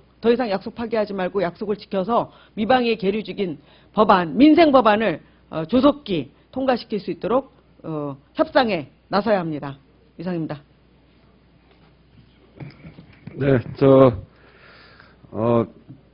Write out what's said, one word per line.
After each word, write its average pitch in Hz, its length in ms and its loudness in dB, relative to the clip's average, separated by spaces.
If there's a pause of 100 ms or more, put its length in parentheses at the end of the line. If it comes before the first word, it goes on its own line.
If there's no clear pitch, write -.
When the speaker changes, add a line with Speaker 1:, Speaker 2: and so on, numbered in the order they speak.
(200)
Speaker 1:
더 233 100 0
이상 240 200 0
약속 190 240 -8
파기하지 214 400 -6
말고 185 280 -4
약속을 185 340 -6
지켜서 196 540 -4 (240)
미방위에 233 420 0
계류 202 260 -4
중인 185 360 -8 (360)
법안, 190 420 2
민생 302 360 6
법안을, 214 480 2 (280)
어, 160 160 -8
조속히 202 680 0 (200)
통과시킬 254 480 -4
수 190 100 -10
있도록, 247 440 -6 (280)
어, 147 320 -10 (200)
협상에 226 540 -2 (200)
나서야 202 320 0
합니다. 143 380 -8 (400)
이상입니다. 165 440 -8 (2750)
Speaker 2:
네, 135 220 2 (180)
저, 135 360 6 (1160)
어, 117 340 0 (500)